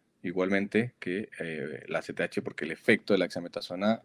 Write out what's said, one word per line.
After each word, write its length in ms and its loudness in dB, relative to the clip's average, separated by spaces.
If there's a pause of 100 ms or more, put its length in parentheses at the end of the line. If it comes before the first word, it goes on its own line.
(240)
igualmente 720 2
que, 320 -4 (100)
eh, 480 -6
la 120 -2
A 20 -10
C 120 -8
T 100 -2
H, 180 -2
porque 240 -6
el 60 -4
efecto 420 4
de 60 6
la 60 4
dexametasona 800 -2